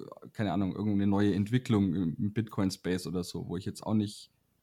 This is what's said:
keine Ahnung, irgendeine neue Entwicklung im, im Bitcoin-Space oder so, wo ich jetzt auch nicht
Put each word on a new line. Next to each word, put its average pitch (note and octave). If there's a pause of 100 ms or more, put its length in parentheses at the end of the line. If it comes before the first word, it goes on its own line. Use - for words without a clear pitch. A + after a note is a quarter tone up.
(320)
keine G2+
Ahnung, F#2
irgendeine G2+
neue G2+
Entwicklung G2+
im, E2
im G2+
Bitcoin-Space F#2+
oder F2
so, -
wo F2
ich F#2
jetzt -
auch G#2+
nicht G#2 (320)